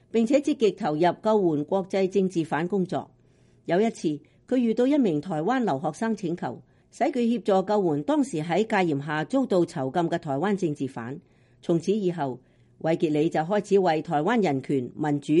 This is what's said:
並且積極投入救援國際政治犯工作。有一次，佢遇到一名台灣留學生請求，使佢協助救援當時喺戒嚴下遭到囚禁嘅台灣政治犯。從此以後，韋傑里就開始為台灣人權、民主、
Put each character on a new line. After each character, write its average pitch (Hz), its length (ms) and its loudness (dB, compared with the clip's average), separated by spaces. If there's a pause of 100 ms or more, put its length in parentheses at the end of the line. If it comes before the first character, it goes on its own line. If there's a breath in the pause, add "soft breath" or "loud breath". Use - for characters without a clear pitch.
(120)
並 226 160 2
且 277 120 4
積 294 160 -2
極 208 180 2
投 156 200 -4
入 151 60 -2
救 175 560 2
援 147 100 -2
國 190 220 -2
際 190 200 0
政 190 220 0
治 165 160 -2
犯 160 220 -2
工 185 180 -2
作。 143 240 -6 (560 soft breath)
有 175 160 2
一 226 80 2
次， 151 300 -4 (280 soft breath)
佢 254 100 0
遇 233 160 2
到 240 120 2
一 285 120 4
名 185 220 2
台 156 220 -4
灣 240 220 0
留 147 180 0
學 160 160 -4
生 226 180 -2
請 175 220 -4
求， - 240 -8 (300 soft breath)
使 - 140 -6
佢 285 140 -2
協 233 220 0
助 190 260 2
救 190 280 2
援 147 80 -2
當 285 200 2
時 175 140 -4
喺 160 220 -2
戒 196 360 0
嚴 139 100 -4
下 156 200 -4
遭 262 200 0
到 180 200 2
囚 135 260 -4
禁 170 120 0
嘅 170 140 -2
台 165 160 -8
灣 185 240 -2
政 170 160 -2
治 139 140 -6
犯。 120 320 -12 (420 soft breath)
從 170 180 0
此 185 120 -2
以 196 200 0
後， 139 280 -6 (420 soft breath)
韋 160 140 0
傑 160 160 0
里 151 180 2
就 160 120 -2
開 196 260 -2
始 196 120 4
為 160 220 2
台 156 180 -2
灣 208 240 2
人 139 200 0
權、 131 320 -2
民 147 240 -2
主、 147 220 -2